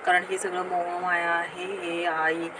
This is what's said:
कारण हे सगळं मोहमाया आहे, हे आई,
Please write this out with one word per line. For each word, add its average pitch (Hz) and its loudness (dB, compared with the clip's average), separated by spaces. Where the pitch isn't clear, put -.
कारण 180 6
हे 190 -2
सगळं 180 -2
मोहमाया 175 0
आहे, 170 -2
हे 175 -4
आई, 165 0